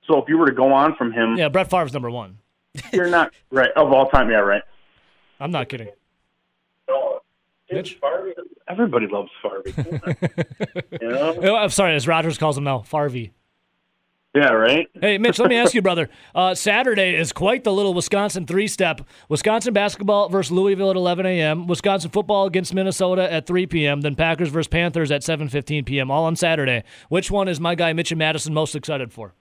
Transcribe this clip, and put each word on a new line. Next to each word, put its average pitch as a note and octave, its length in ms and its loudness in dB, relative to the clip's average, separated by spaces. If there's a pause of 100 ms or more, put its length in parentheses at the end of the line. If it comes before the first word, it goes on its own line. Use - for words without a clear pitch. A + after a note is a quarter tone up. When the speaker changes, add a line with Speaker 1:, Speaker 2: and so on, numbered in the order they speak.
Speaker 1:
So D#3 120 4
if - 80 -4
you D#3+ 120 2
were E3 80 6
to C3 80 2
go C3+ 180 4
on D3 220 4
from A#2+ 180 -4
him, A2+ 240 0
Speaker 2:
Yeah, D#3 120 0
Brett F3+ 200 0
Favre's E3 240 0
number B2 160 -6
one. G#2+ 300 -12 (520)
Speaker 1:
you're F3+ 180 2
not, E3+ 220 4 (200)
right, C3 240 4
of C#3+ 180 6
all C3+ 160 6
time. B2 220 4
Yeah, A2 80 4
right. G2+ 240 2 (760)
Speaker 2:
I'm C#3+ 120 -6
not C3+ 180 -4
kidding. A2+ 200 -14 (1000)
Speaker 1:
No, C5+ 300 -2 (520)
Speaker 2:
Mitch? - 300 -8
Speaker 1:
Favre, F3 320 -4 (340)
everybody F3+ 400 -2
loves G2+ 220 -6 (120)
Favre. G2 220 -8 (200)
Come E3 200 -8
on. E3 180 -4
Speaker 2:
<laughs> - 800 -8
Speaker 1:
You A#2 80 -6
know? D3 340 -2
Speaker 2:
Oh, G3 120 4
I'm G#3+ 140 0
sorry, F#3 260 2
as C#3 120 -2
Rodgers D#3+ 320 0
calls D3+ 180 0
him C#3+ 60 -4
now, C3+ 180 -2
Favre. B2 480 -4 (1040)
Speaker 1:
Yeah, C#3+ 180 4
right? A#2 360 4 (140)
Speaker 2:
Hey, G3+ 160 2
Mitch, A3 220 2
let B3+ 100 4
me A#3+ 80 4
ask A#3+ 160 2
you, A#3 80 2
brother. F3 280 0 (240)
Uh, F#3 220 2
Saturday G#3 600 2
is D#3+ 180 -2
quite A#3 320 0
the G#3 80 2
little G3 200 0
Wisconsin F#3+ 520 -2
three-step. F3 560 -2 (260)
Wisconsin A3 460 0
basketball G3+ 560 2
versus F3 240 0
Louisville G3 360 2
at F#3+ 60 2
eleven F3+ 300 0
A F#3 160 0
M. D#3 260 0
Wisconsin F3 440 0
football G#3 340 2
against F3+ 280 -2
Minnesota F#3 560 0
at D#3+ 160 -4
three F3+ 200 0
P D#3+ 200 0
M. C#3+ 140 0
Then C#3+ 160 -4
Packers E3 320 0
versus D3+ 220 -2
Panthers E3+ 420 0
at C#3+ 100 0
seven D#3 280 -4
fifteen C#3+ 340 -4
P C3+ 160 -4
M, C3 100 -2
all D3 140 0
on E3 140 0
Saturday. C#3 460 0 (260)
Which F3+ 200 -2
one G3 200 0
is D#3+ 100 -4
my E3+ 160 -2
guy E3 160 0
Mitch E3 220 -4
and D#3+ 60 -4
Madison D#3 340 -2
most D3+ 200 -2
excited C#3 380 -8
for? G#2+ 300 -16